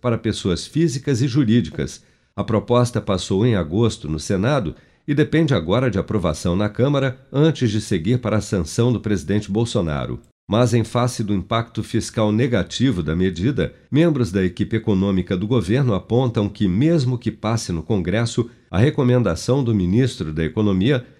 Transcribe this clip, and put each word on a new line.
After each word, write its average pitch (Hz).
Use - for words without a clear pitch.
para 117
pessoas 98
físicas 139
e 143
jurídicas. 110
A 101
proposta 117
passou 98
em 117
agosto 90
no 76
Senado 104
e 143
depende 151
agora 104
de 92
aprovação 87
na 104
Câmara 131
antes 143
de 104
seguir 104
para 107
a 98
sanção 110
do 104
presidente 101
Bolsonaro. 80
Mas, 113
em 117
face 120
do 104
impacto 113
fiscal 107
negativo 110
da 78
medida, 92
membros 139
da 95
equipe 104
econômica 98
do 98
governo 117
apontam 110
que, 104
mesmo 127
que 117
passe 113
no 80
Congresso, 107
a -
recomendação 123
do 117
ministro 95
da 80
Economia 104